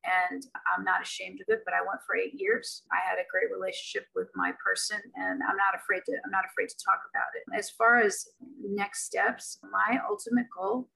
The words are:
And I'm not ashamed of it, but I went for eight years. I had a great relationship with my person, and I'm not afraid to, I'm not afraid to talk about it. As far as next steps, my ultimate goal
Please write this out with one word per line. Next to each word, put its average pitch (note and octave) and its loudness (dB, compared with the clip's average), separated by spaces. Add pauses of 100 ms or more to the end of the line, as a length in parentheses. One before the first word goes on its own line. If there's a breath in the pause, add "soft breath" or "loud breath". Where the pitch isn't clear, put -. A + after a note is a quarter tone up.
And F3+ 2 (260)
I'm F#3 0
not F#3 2
ashamed F#3+ -8
of G#3 0
it, A3 2
but F3 -2
I F3 2
went F#3+ -4
for F3+ 0
eight F#3 0
years. G3 0
I F3+ 2
had F#3 0
a F3+ -2
great - 0
relationship F#2+ -4
with F#2 -2
my F2+ 2 (120)
person, - 0 (140)
and F#3 -2
I'm G3 0
not G3 4
afraid F#3 -2
to, - -2 (120)
I'm F#3+ -6
not F#3+ 0
afraid - -2
to - -12
talk - 2
about - -2
it. - -8 (100)
As G3+ -4
far A#3 6
as G3+ 2 (380)
next G3+ -4
steps, G#3 -2
my G#3+ 0 (100)
ultimate A#3 0 (100)
goal G#3+ -2